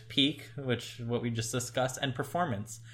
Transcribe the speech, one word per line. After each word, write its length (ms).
peak, 480
which 440
what 220
we 80
just 220
discussed, 480
and 140
performance. 680